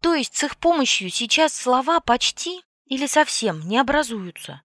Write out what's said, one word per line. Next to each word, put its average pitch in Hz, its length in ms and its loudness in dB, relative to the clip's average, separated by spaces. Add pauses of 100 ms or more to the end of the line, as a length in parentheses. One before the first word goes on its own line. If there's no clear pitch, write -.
То 339 140 2
есть 262 200 -4
с - 80 -2
их - 140 -6
помощью 277 540 2
сейчас 285 420 2
слова 262 460 2
почти - 640 -2 (220)
или 269 200 -4
совсем 226 600 0
не 214 100 2
образуются. 233 880 -2